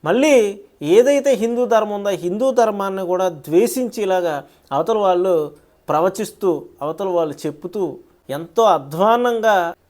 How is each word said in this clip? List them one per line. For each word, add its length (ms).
మళ్ళీ 280
ఏదైతే 340
హిందూ 200
ధర్మం 240
ఉందో, 120
హిందూ 240
ధర్మాన్ని 540
కూడా 140
ద్వేషించి 600
ఇలాగా 280
అవతల 300
వాళ్ళు 280
ప్రవచిస్తూ, 640
అవతల 320
వాళ్ళు 180
చెప్పుతూ, 380
ఎంతో 260
అధ్వాన్నంగా 760